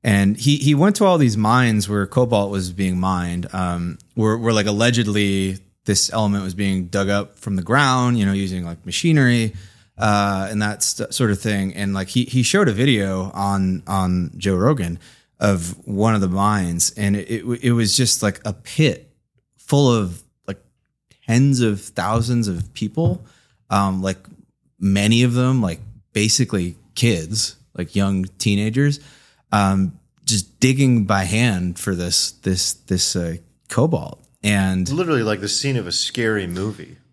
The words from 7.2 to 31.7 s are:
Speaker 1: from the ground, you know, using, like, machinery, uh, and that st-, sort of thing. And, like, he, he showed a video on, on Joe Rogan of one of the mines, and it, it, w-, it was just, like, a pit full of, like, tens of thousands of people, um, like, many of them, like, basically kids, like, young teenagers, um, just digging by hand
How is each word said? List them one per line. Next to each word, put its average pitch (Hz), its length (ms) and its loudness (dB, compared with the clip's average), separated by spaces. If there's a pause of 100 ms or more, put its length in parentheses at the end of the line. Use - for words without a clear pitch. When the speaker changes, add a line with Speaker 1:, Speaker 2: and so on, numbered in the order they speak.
Speaker 1:
from 101 180 -6
the 92 60 -4
ground, 123 560 2
you 101 80 0
know, 98 60 0
using, 92 320 -4
like, 85 200 -12
machinery, 123 680 2 (440)
uh, 101 520 2
and 104 100 -4
that 104 220 -2
st-, - 320 -6
sort 120 160 2
of 98 100 0
thing. 98 340 -2
And, 98 200 -4
like, 95 140 -4
he, 123 160 0
he 127 180 0
showed 190 260 2
a 113 40 0
video 98 600 0
on, 98 540 0
on 90 500 -2
Joe 95 200 -2
Rogan 92 420 0 (420)
of 90 460 -2
one 107 280 2
of 104 60 2
the 95 80 0
mines, 92 680 0
and 101 200 0
it, 98 140 -8
it, 110 100 -4
w-, 117 220 -6
it 123 100 2
was 113 240 2
just, - 260 0
like, 101 220 -2
a 107 80 -4
pit - 580 -2 (460)
full 139 340 2
of, 101 320 0 (240)
like, 95 120 -10 (680)
tens 127 340 4
of 104 200 0
thousands 113 680 -2
of 87 260 -6
people, 170 500 -2 (460)
um, 98 320 0
like, 95 160 -2 (600)
many 101 440 4
of 123 120 4
them, 127 280 2
like, 87 180 -2 (320)
basically 104 640 0 (180)
kids, 104 600 0 (180)
like, 87 220 -8
young 98 280 0 (140)
teenagers, 113 640 0 (520)
um, 98 460 2 (260)
just 104 360 -4
digging 131 440 4
by 98 200 0
hand 92 540 0